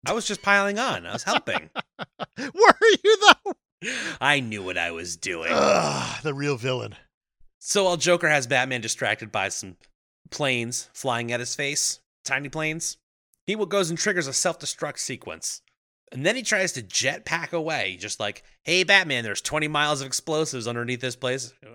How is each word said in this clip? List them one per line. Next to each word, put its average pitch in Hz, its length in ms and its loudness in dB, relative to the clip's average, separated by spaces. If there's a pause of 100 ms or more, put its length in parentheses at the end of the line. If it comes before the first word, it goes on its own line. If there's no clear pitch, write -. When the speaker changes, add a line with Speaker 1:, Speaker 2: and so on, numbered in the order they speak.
Speaker 1:
I 165 80 0
was 226 120 -2
just 208 140 -4
piling 202 380 4
on. 190 260 -2
I 90 80 -8
was 113 120 -8
helping. 160 440 -2 (300)
Speaker 2:
<laughs> - 400 -12
Were 330 360 6 (300)
you, 415 120 6 (280)
though? 392 80 -4 (680)
Speaker 1:
I 143 220 4
knew 107 220 -6
what 92 160 -4
I 85 140 -2
was 85 260 -8
doing. 82 340 -4
Speaker 2:
Ugh, - 720 0
the 151 100 -4
real 139 240 -2
villain. 117 380 -4 (640)
Speaker 1:
So - 260 0
while 175 140 2
Joker 170 320 4
has 139 160 4
Batman 127 340 2
distracted 110 500 -2
by 98 200 -2
some 95 260 -10 (540)
planes 123 640 -2
flying 117 380 -2
at 120 80 -2
his 120 140 -6
face, - 460 -2 (240)
tiny 139 240 -2
planes, 156 480 -4 (500)
he 196 60 -2
w-, 208 160 -2
goes 190 220 2
and 170 80 -4
triggers 180 280 0
a 135 60 -6
self-destruct - 680 -4
sequence. - 600 -8 (520)
And 131 140 -4
then 214 80 4
he 254 80 -4
tries 190 300 0
to 123 100 -8
jetpack 139 720 -2
away, 147 480 -2
just 104 180 -8
like, 104 240 -6 (220)
"Hey, 180 180 2
Batman, 170 400 4
there's 104 180 -4
twenty 151 280 -2
miles 147 320 2
of 135 80 -8
explosives 151 580 -2
underneath 120 340 -4
this 123 140 -4
place. 127 380 -4 (220)